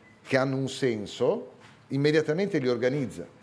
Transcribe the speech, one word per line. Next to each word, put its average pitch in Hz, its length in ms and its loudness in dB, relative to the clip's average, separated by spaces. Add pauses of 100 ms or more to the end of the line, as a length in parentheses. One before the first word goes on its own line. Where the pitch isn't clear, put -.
(260)
che 131 120 2
hanno 135 180 2
un 135 140 -2
senso, 123 840 -2 (380)
immediatamente 151 680 2
li 127 100 0
organizza, 120 580 -2 (160)